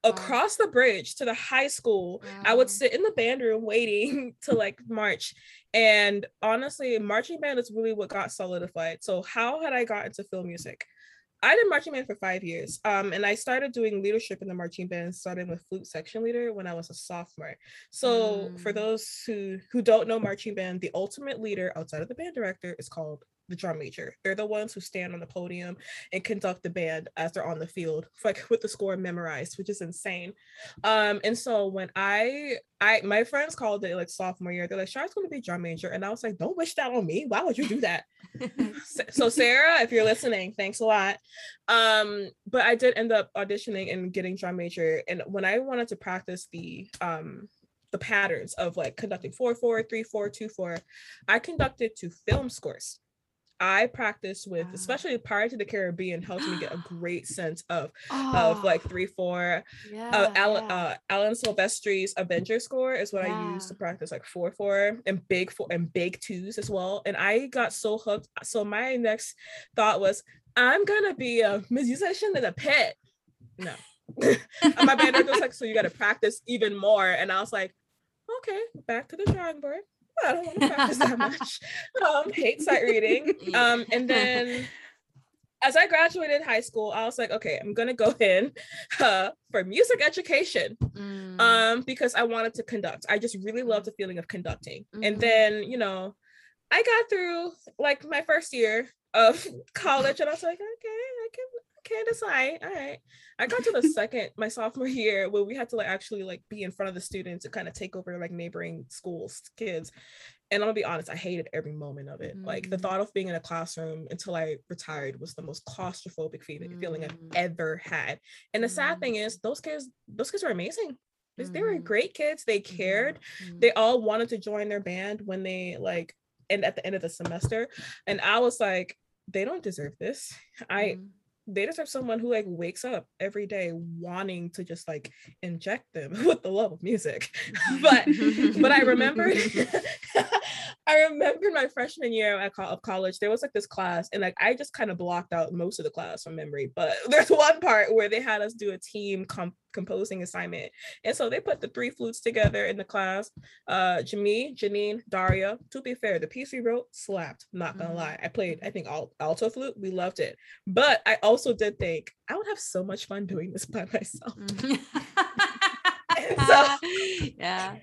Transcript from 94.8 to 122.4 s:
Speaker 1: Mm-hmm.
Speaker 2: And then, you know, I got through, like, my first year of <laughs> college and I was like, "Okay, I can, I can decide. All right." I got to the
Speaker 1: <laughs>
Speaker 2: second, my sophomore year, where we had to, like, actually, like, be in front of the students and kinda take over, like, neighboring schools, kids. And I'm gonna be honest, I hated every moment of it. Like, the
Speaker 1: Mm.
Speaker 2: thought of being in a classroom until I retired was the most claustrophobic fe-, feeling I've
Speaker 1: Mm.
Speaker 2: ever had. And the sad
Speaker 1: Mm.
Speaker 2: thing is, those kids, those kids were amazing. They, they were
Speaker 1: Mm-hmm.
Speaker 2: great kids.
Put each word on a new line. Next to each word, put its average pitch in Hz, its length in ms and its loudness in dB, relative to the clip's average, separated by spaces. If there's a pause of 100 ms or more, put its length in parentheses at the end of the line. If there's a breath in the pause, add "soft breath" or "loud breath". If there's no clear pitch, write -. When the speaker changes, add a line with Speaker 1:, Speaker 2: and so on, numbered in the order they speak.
Speaker 1:
Mm-hmm. 214 100 -8
Speaker 2:
And 208 160 0
then, 214 440 6
you 247 140 -6
know, 196 380 -4 (560 soft breath)
I 381 120 6
got 453 260 4
through, 349 420 -2 (280)
like, 285 280 0
my 302 140 -2
first 320 320 0
year 233 360 2 (240)
of 226 320 8 (140)
<laughs> - 140 -20
college 370 460 2
and 294 100 2
I 302 40 -2
was 339 100 -8
like, 349 160 -2
"Okay, 453 280 -10 (380)
I - 80 -8
can, 508 120 -10 (320)
I - 60 -20
can 440 220 -4
decide. 330 580 -2
All 370 100 -8
right." 285 260 -10 (400 soft breath)
I 233 80 0
got 466 160 -2
to 466 80 2
the 269 100 2
Speaker 1:
<laughs> 302 80 6
Speaker 2:
second, 220 460 -2
my 220 140 -4
sophomore 247 380 -6
year, 208 420 0
where 202 140 2
we 214 120 -4
had 240 140 -6
to, 240 60 -6
like, 214 120 -2
actually, 196 360 -6
like, 180 260 -12
be 208 140 -10
in 185 80 -6
front 190 180 -6
of 180 60 -10
the 180 60 -10
students 180 440 -10
and 175 80 -14
kinda 180 180 -8
take 190 240 -10
over, 180 240 -10
like, 175 120 -8
neighboring 170 580 -10
schools, - 520 -12 (160)
kids. 170 340 -8 (580 loud breath)
And 202 140 0
I'm 214 60 0
gonna 226 40 -2
be 214 120 -2
honest, 165 240 -6
I - 60 -10
hated 175 380 -8
every 151 200 -6
moment 143 360 -12
of 143 120 -16
it. 156 200 -12
Like, 185 300 -8
the 190 60 -2
Speaker 1:
Mm. 185 40 -4
Speaker 2:
thought 190 200 -2
of 208 120 -6
being 190 140 -2
in 175 80 -4
a 165 40 -4
classroom 160 680 -8
until 175 260 -8
I 160 220 -4 (120)
retired 139 500 -10
was - 160 -16
the 156 80 -16
most 156 220 -14
claustrophobic 180 800 -10
fe-, 151 140 -14 (220)
feeling 165 240 -6
I've 151 160 -10
Speaker 1:
Mm. - 160 -12
Speaker 2:
ever 170 480 -2
had. - 360 -6 (360 soft breath)
And 220 80 0
the 233 60 -2
sad 294 280 -2
Speaker 1:
Mm. 285 40 -10
Speaker 2:
thing 247 160 -2
is, 220 220 -4
those 247 220 -6
kids, 302 260 -8 (200)
those - 240 -6
kids 403 120 -6
were 330 60 0
amazing. 254 480 -4 (400)
They, - 60 -10
they 185 180 -6
were 440 140 0
Speaker 1:
Mm-hmm. 269 80 -6
Speaker 2:
great 214 320 0
kids. 302 280 -2